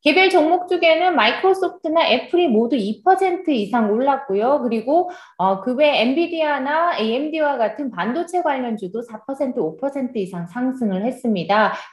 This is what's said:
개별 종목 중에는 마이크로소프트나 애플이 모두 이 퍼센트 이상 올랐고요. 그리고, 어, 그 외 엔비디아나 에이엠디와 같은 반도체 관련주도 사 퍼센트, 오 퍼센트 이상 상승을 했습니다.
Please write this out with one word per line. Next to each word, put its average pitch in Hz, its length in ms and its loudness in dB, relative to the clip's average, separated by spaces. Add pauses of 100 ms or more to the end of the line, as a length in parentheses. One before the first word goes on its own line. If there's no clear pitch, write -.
개별 359 280 4
종목 349 400 2
중에는 339 440 2
마이크로소프트나 254 960 0
애플이 339 380 2
모두 233 300 2
이 202 260 -4
퍼센트 370 480 2
이상 220 400 0
올랐고요. 262 720 0
그리고, 254 480 0 (260)
어, 190 220 0
그 247 160 -4
외 285 240 4
엔비디아나 311 1000 0
에이엠디와 285 580 -2
같은 233 340 -2
반도체 339 500 -4
관련주도 233 600 -4
사 220 240 -14
퍼센트, 269 340 -4
오 160 160 -4
퍼센트 269 420 -6
이상 180 300 -6
상승을 240 580 -4
했습니다. 208 680 0 (200)